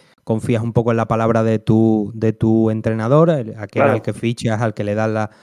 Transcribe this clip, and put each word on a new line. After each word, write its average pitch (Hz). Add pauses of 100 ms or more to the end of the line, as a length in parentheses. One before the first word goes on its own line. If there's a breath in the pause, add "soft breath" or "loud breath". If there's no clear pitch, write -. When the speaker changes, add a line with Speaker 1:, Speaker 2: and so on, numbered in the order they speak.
(240 soft breath)
Speaker 1:
confías 113
un 117
poco 117
en 113
la 113
palabra 113
de 110
tu, 110
de 110
tu 110
entrenador, 113
el, 113
aquel 104
Speaker 2:
Claro. 139
Speaker 1:
al 110
que 110
fichas, 117
al 110
que 104
le 104
das 110
la, 107 (120)